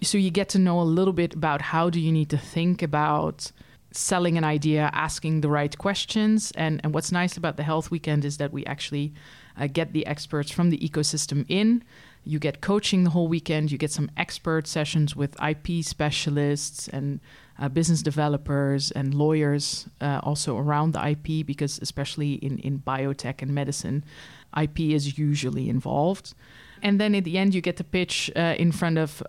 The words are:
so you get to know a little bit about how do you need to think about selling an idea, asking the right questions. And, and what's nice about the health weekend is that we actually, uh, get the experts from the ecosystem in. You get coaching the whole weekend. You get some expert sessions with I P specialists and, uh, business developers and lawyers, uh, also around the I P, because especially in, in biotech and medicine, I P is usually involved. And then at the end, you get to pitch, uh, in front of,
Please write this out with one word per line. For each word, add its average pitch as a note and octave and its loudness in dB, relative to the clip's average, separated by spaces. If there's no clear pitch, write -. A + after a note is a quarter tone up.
so G#3 2
you F#3+ 4
get F#3+ 0
to G3 4
know F3 4
a - 4
little F3+ 4
bit E3+ 0
about D3+ 0
how E3 0
do E3+ 0
you D#3+ 2
need D#3 2
to D3+ 0
think F3 0
about D3+ 0
selling F3 2
an D#3+ 2
idea, D3+ 2
asking D#3 -2
the D3 6
right D3 0
questions. G#3+ 2
And, D#3 0
and D3+ 0
what's D#3 0
nice F3+ 0
about D#3+ -2
the D3+ -4
health D#3 0
weekend D3+ 0
is C#3+ -4
that C#3 -2
we C#3 -6
actually, D3 -4
uh, C#3+ -2
get D#3+ -2
the D#3 0
experts D3 -4
from F3 4
the E3 2
ecosystem D3+ -2
in. A3 4
You D3+ -2
get C#3+ -2
coaching G3 2
the E3+ 4
whole E3+ 2
weekend. D#3 0
You C#3 -2
get D3+ -2
some D3 -2
expert D#3+ -2
sessions D3+ 0
with C#3+ -4
I D3+ 0
P E3 -4
specialists D3 -2
and, C#3 -6
uh, C#3 -4
business D#3+ 2
developers C#3+ 0
and C3+ -2
lawyers, D3 0
uh, C#3+ 0
also C#3+ -2
around D3 2
the - -2
I D3 0
P, D#3 -4
because D3 -4
especially C#3+ -4
in, - -4
in C#3 -4
biotech C3+ -4
and C#3 -4
medicine, C#3+ -2
I D3+ 0
P D3+ 0
is C#3+ 0
usually D3 0
involved. C#3+ -2
And G3+ 4
then G#3+ 4
at G3 2
the E3+ 0
end, G3 4
you F3+ 2
get F3 -2
to F3+ -8
pitch, - -2
uh, E3 2
in E3+ 4
front D#3+ 2
of, D3+ -2